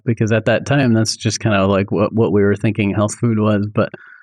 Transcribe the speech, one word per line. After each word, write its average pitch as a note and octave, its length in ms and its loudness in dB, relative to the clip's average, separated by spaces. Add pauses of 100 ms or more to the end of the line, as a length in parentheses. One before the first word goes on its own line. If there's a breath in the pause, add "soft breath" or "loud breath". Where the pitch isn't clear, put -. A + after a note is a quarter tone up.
because A2+ 260 -2
at A2 140 0
that F#2 200 0
time, C#3 300 0
that's A2 220 0
just - 240 -4
kind A2 160 0
of, F#2+ 120 2
like, G2 220 0
what, G2+ 240 0
what G#2+ 180 2
we G2+ 100 4
were G2+ 140 4
thinking G#2 380 -2
health G#2 240 -2
food A2+ 220 0
was. G#2 340 0
But, G#2 140 0 (340 loud breath)